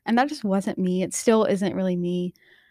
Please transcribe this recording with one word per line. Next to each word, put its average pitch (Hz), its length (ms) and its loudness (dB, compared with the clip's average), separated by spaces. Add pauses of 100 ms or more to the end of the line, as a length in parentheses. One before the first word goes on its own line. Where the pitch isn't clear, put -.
And 233 120 2
that 277 120 4
just 302 140 -10
wasn't 196 340 0
me. 185 260 0
It - 100 -6
still 220 320 2
isn't 196 300 0
really 185 200 0
me. 175 380 -2 (380)